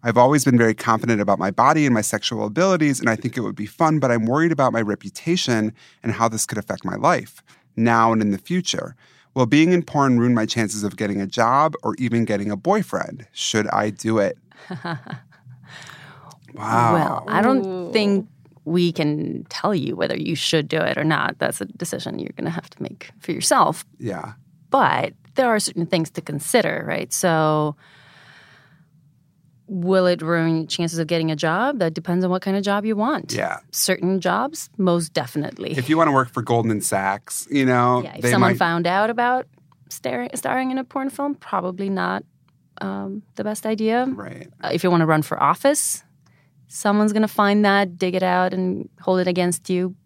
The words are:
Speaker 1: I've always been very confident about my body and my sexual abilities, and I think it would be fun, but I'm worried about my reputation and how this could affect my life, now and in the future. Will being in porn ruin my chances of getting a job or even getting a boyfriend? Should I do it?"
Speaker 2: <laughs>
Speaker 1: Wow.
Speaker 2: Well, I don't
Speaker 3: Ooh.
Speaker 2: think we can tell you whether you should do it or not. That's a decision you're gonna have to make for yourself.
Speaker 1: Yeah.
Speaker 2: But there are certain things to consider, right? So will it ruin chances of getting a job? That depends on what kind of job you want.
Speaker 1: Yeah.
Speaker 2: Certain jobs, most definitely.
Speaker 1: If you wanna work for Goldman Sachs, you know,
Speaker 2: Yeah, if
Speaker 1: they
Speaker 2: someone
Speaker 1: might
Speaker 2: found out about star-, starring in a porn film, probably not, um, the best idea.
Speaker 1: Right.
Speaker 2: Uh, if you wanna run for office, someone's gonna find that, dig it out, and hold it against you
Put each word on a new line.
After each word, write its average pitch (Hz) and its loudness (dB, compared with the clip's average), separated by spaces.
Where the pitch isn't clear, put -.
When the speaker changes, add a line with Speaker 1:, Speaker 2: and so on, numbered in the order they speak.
Speaker 1:
I've 117 2
always 131 6
been 123 6
very 113 6
confident 113 2
about 98 2
my 95 0
body 143 4
and 123 4
my 107 2
sexual 107 -4
abilities, 156 2
and 135 0
I 139 2
think 117 -6
it 123 -4
would 104 -4
be 104 -6
fun, 156 0
but 139 2
I'm 113 0
worried 156 2
about 135 2
my 117 0
reputation 110 -2
and 117 -2
how 110 0
this 110 -4
could 107 -6
affect - -8
my 92 -6
life, 135 -2
now 113 4
and 110 2
in 104 2
the 98 0
future. - -6
Will 127 2
being 156 4
in 175 4
porn 139 2
ruin 120 4
my 110 0
chances 107 -2
of 95 -4
getting 101 -4
a 98 -4
job 131 2
or 110 -4
even 117 0
getting 104 -2
a 104 -2
boyfriend? 117 -2
Should - -2
I 104 0
do 110 -2
it?" 98 0
Speaker 2:
<laughs> 180 -10
Speaker 1:
Wow. 113 2
Speaker 2:
Well, - 0
I 180 0
don't 247 2
Speaker 3:
Ooh. 185 -8
Speaker 2:
think 202 2
we 170 2
can 151 -2
tell - -2
you - -4
whether - -2
you 160 -4
should 151 -2
do 160 -2
it - -2
or - -4
not. - 0
That's - -4
a - -8
decision - -8
you're - -8
gonna - -6
have 165 -10
to - -14
make - -12
for - -8
yourself. - 2
Speaker 1:
Yeah. 98 -8
Speaker 2:
But 208 2
there 254 2
are 214 2
certain 170 -4
things 160 0
to 170 -10
consider, - -2
right? - -4
So 156 0
will 185 2
it 175 2
ruin 160 0
chances 170 -4
of 160 -2
getting 160 -2
a 156 -2
job? 196 -2
That 165 0
depends 175 -2
on 180 0
what 185 -2
kind 190 -2
of 202 -2
job 202 -2
you 220 0
want. 226 -4
Speaker 1:
Yeah. 95 -4
Speaker 2:
Certain 185 0
jobs, 220 -2
most 175 0
definitely. 143 -4
Speaker 1:
If 139 -4
you 156 4
wanna 160 6
work 131 4
for 131 -4
Goldman 113 2
Sachs, 98 -2
you 139 2
know, 123 4
Speaker 2:
Yeah, - -12
if - -12
Speaker 1:
they 120 2
Speaker 2:
someone - 6
Speaker 1:
might 180 0
Speaker 2:
found 170 2
out 196 2
about 240 -2
star-, 247 -6
starring 262 -2
in 262 -4
a 262 -4
porn 269 -6
film, 285 -6
probably 185 -6
not, 185 -4
um, 196 -8
the 220 -8
best 214 -6
idea. 220 0
Speaker 1:
Right. - -10
Speaker 2:
Uh, - -4
if 165 -2
you 180 4
wanna 170 4
run 156 4
for - -4
office, 277 0
someone's 208 0
gonna 214 2
find 208 2
that, 196 2
dig 185 -2
it 185 0
out, 185 2
and 185 -2
hold 185 2
it 180 0
against 180 -2
you 180 -2